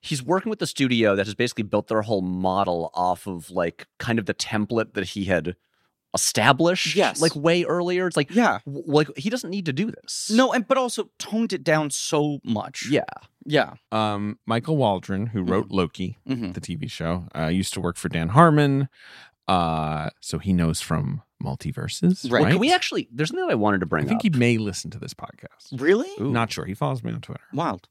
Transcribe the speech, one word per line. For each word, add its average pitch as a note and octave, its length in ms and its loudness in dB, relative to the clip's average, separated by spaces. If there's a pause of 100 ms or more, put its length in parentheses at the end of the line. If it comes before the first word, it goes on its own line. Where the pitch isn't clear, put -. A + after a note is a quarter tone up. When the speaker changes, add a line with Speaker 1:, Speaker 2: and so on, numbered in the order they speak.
Speaker 1:
he's C#3+ 200 -6
working F#3 300 -2
with G#3+ 80 -6
the D#3+ 80 -4
studio A#2 480 4
that G2 100 2
has G#2 80 -8
basically A#2 300 -2
built G#2 240 0
their A2 160 0
whole G#2 180 0
model F#2 720 0
off F2+ 320 0
of, F2 240 -10
like, F2 380 -4 (100)
kind A2+ 220 0
of F#2+ 80 -6
the G#2 80 -2
template A2 580 -2
that G2 160 -2
he G2 160 -4
had F2+ 300 0 (600)
established, D3 800 2
Speaker 2:
Yes. D#3 260 2
Speaker 1:
like, E3 140 2
way E3 280 2
earlier. F3 420 0
It's F3 100 -2
like, D3 200 2
Speaker 2:
Yeah. F#3+ 300 4
Speaker 1:
w-, C#3 200 -10
like, D3 320 2
he D#3 140 -2
doesn't B3 180 -6
need F#3+ 160 -4
to D#3 80 -2
do G3 160 -2
this. - 420 -10
Speaker 2:
No, A#3 220 6
and, A#3+ 140 0
but C4+ 100 4
also A#3+ 400 -2
toned A3 360 -2
it D3+ 100 -6
down D#3 260 2
so D3 540 0
much. G#2 440 -4
Speaker 1:
Yeah. C3+ 140 2 (440)
Speaker 2:
Yeah. C#3+ 280 0 (180)
Speaker 3:
Um, G#2 540 -2
Michael A#2 320 0
Waldron, G2 500 0
who G#2+ 140 -4
Speaker 2:
Mm-hmm. F2+ 100 -2
Speaker 3:
wrote G2 200 -2
Loki, F#2 480 -2 (100)
Speaker 2:
Mm-hmm. A#2+ 220 -4
Speaker 3:
the F#2 100 -10
T F2+ 140 -8
V - 120 -8
show, E2+ 380 -4 (100)
uh, D#2 120 -2
used F#2 260 0
to F#2+ 80 -6
work F2 160 -4
for E2+ 120 -4
Dan E2 200 0
Harmon. C#3+ 600 6 (580)
Uh, D#2+ 640 0 (100)
so - 160 -6
he F#2 160 0
knows E2 280 2
from - 420 -2 (200)
Multiverses, - 840 -2
Speaker 2:
Right. A#2+ 60 -2
Speaker 1:
Well, A2+ 120 6
Speaker 3:
right? G2+ 80 4
Speaker 1:
can F3+ 80 4
we C4 120 2
actually, - 400 -2
there's D3+ 180 -2
something F4+ 200 -4
I F#3 60 0
wanted G#2 240 2
to F2+ 80 0
bring D2+ 180 0
Speaker 3:
I - 20 -4
think A3+ 120 0
Speaker 1:
up. - 40 -8
Speaker 3:
he G#3+ 60 4
may A#2+ 300 4
listen G2+ 320 -6
to A2 80 -14
this - 160 -12
podcast. - 680 -14
Speaker 2:
Really? G#3 300 2 (100)
Speaker 1:
Ooh. C3 100 -2
Speaker 3:
Not A#2 200 0
sure. - 140 -8
He F#2+ 100 -8
follows C3+ 280 -4
me A2+ 80 -6
on A2+ 100 -8
Twitter. - 200 -14 (120)
Speaker 2:
Wild. C3 360 -4